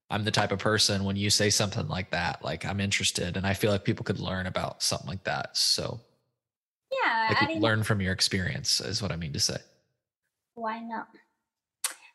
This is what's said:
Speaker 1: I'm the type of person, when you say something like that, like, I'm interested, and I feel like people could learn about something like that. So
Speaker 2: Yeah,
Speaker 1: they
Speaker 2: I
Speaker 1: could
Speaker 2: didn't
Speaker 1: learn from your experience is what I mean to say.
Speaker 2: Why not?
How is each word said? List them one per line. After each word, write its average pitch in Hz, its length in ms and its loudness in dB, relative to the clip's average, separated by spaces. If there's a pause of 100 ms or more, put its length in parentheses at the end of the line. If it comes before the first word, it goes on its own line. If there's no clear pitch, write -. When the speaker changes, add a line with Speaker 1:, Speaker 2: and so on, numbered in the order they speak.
(100)
Speaker 1:
I'm 107 140 -2
the 107 80 0
type 104 180 2
of 101 80 0
person, 104 460 2
when 98 100 0
you 101 160 0
say 104 200 4
something 101 360 0
like 90 240 -6
that, - 340 -2
like, 151 220 -6
I'm 101 140 -2
interested, 92 560 0
and 92 100 0
I 98 80 4
feel 107 160 4
like 101 140 2
people - 200 0
could 101 140 0
learn 92 280 -4
about - 360 -4
something - 240 0
like 95 180 -6
that. 73 320 -4
So - 440 2 (880)
Speaker 2:
Yeah, 254 380 2
Speaker 1:
they 220 80 2
Speaker 2:
I - 20 4
Speaker 1:
could - 100 4
Speaker 2:
didn't 320 140 -2
Speaker 1:
learn 110 220 4
from 104 160 2
your 92 120 0
experience 90 680 0
is - 200 -4
what 90 120 -2
I 85 40 -4
mean 82 180 -6
to 101 60 -2
say. - 180 0 (960)
Speaker 2:
Why 226 260 -6
not? 226 260 -8 (1080)